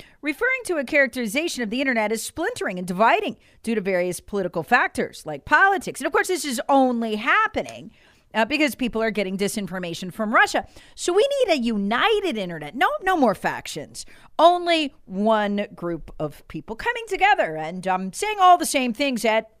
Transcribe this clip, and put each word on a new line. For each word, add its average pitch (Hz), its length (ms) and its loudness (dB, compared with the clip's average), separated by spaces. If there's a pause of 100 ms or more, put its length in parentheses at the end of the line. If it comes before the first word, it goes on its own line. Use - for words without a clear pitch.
(200)
referring 480 440 -2
to 339 140 -2
a 269 60 -2
characterization 254 800 0
of 208 80 -4
the 247 100 -2
internet 226 300 0
as 226 140 -4
splintering 349 520 -6
and 180 120 -8
dividing 247 480 2 (260)
due 226 140 -2
to 214 40 -2
various 180 380 -2
political 180 460 -4
factors - 600 0
like 254 200 -10
politics. 359 560 2
And 294 80 -2
of 285 40 -14
course, 403 140 2
this 339 180 -4
is 254 240 -4
only 247 480 2
happening, 262 760 -2 (420)
uh, 220 100 2
because 277 300 2
people 226 280 -2
are 226 80 0
getting 196 280 -4
disinformation 185 760 -6
from 220 220 -4
Russia. 302 320 2 (280)
So - 200 -2
we 440 120 4 (200)
need 339 80 4
a 294 40 0
united 240 800 0
internet. 170 400 -8
No, 370 140 2 (100)
no 381 160 2
more 240 180 4
factions. - 720 -8 (340)
Only 339 560 4 (120)
one 208 680 0
group 170 440 -8
of 151 280 -8
people - 300 -12
coming 480 320 -4
together 370 480 2
and, 170 320 -6
um, 185 240 -2
saying 415 260 -4
all 359 200 8
the 330 80 -4
same 254 260 0
things 254 320 -2
at 220 260 2 (100)